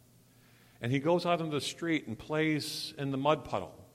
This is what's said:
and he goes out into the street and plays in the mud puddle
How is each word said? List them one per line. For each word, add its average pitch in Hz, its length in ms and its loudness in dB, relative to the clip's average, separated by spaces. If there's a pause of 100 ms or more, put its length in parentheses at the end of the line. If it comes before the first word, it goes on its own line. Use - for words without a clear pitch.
(800)
and 120 100 0
he 139 80 4
goes 170 260 4
out 175 160 4
into 160 100 -4
the 143 100 0
street - 460 -2
and 110 100 -6
plays 156 800 -2
in 139 140 -2
the 135 60 -2
mud 151 260 2
puddle 87 300 -4 (220)